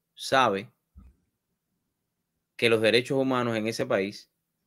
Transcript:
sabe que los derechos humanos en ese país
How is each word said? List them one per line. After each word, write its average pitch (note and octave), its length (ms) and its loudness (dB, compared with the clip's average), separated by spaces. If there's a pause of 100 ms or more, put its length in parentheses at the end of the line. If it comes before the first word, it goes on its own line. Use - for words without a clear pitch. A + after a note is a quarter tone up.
(140)
sabe A#2 580 0 (1800)
que A#2 140 2
los A2+ 100 4
derechos B2 380 2
humanos B2 380 0
en G#2+ 120 -2
ese A#2+ 180 -4
país G#2 440 -4 (360)